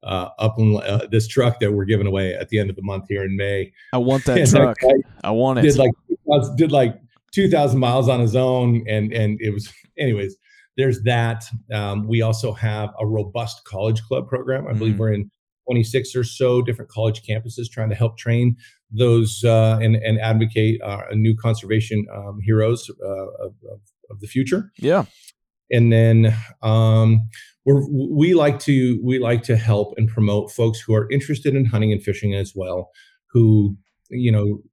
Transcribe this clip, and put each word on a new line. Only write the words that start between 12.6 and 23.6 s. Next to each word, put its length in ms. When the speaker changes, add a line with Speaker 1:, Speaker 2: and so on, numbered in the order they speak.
Speaker 1:
a 60
robust 580
college 400
club 240
program. 400
I 60
believe 180
Speaker 2:
Mm-hmm. 80
Speaker 1:
we're 140
in 160
twenty-six 480
or 80
so 400
different 280
college 360
campuses 460
trying 160
to 80
help 220
train 380
those, 520
uh, 400
and, 140
and 240
advocate, 640
uh, 180
new 220
conservation, 720
um, 280
heroes, 460
uh, 60
of, 460